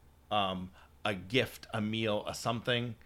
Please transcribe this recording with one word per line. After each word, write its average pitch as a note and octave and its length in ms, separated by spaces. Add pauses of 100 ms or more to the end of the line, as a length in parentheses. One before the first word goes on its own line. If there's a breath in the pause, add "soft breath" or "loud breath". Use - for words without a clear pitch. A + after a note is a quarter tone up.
(320)
um, F#2+ 380 (340)
a G#2+ 100
gift, G2 600
a A2 80
meal, G#2+ 460
a G#2 60
something A#2+ 640 (100)